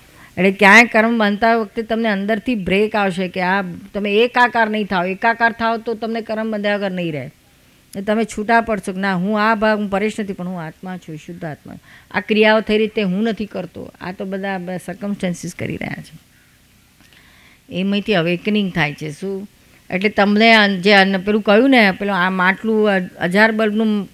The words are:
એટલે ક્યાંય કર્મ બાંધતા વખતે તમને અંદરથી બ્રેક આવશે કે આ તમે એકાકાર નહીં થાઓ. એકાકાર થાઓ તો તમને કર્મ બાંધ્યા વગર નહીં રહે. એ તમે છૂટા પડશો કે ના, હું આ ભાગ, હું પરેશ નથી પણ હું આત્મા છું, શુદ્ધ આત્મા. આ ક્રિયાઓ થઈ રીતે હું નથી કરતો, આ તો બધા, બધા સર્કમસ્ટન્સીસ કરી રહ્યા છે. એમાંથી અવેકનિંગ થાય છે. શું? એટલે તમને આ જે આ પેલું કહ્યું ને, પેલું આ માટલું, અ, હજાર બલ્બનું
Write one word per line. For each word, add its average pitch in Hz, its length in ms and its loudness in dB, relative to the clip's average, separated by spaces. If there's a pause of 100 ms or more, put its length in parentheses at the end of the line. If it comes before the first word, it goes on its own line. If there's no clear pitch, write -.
(360)
એટલે 185 140 2
ક્યાંય 202 340 8
કર્મ 226 340 2
બાંધતા 214 380 2
વખતે 226 260 -4
તમને 226 260 -2
અંદરથી 208 460 -2
બ્રેક 202 420 0
આવશે 190 320 0
કે 185 140 -6
આ 190 200 0
તમે 196 520 -6
એકાકાર 233 560 2
નહીં 214 140 -2
થાઓ. 185 200 -2
એકાકાર 233 480 0
થાઓ 226 240 -2
તો 226 180 -6
તમને 226 260 -6
કર્મ 220 300 -6
બાંધ્યા 208 260 -2
વગર 202 140 -4
નહીં 180 220 -4
રહે. 143 180 -8 (640)
એ 196 60 -8
તમે 214 220 0
છૂટા 214 360 0
પડશો 214 320 -4
કે 185 80 -6
ના, 196 140 -2
હું 208 360 0
આ 226 40 4
ભાગ, 214 240 0
હું 208 120 -4
પરેશ 208 300 -4
નથી 202 120 -6
પણ 180 160 -8
હું 180 140 -8
આત્મા 185 340 -12
છું, 170 200 -14
શુદ્ધ 170 280 -14
આત્મા. - 300 -12 (360)
આ - 100 -4
ક્રિયાઓ 214 400 4
થઈ 214 180 0
રીતે 220 240 -2
હું 190 200 -2
નથી 220 240 -4
કરતો, - 540 -12
આ 175 120 -10
તો 196 120 -10
બધા, 196 340 -6
બધા 180 180 -8
સર્કમસ્ટન્સીસ 180 800 -8
કરી - 220 -8
રહ્યા - 260 -8
છે. - 160 -20 (1600)
એમાંથી 202 340 0
અવેકનિંગ 180 580 0
થાય 151 220 -2
છે. 151 160 -10
શું? 190 380 -10 (420)
એટલે 185 180 -2
તમને 208 460 4
આ 214 120 6
જે 196 280 2
આ 196 240 4
પેલું 208 240 0
કહ્યું 220 280 4
ને, 226 200 6
પેલું 202 260 -4
આ 185 140 0
માટલું, 190 600 0
અ, 185 340 -2
હજાર 208 280 4
બલ્બનું 214 600 0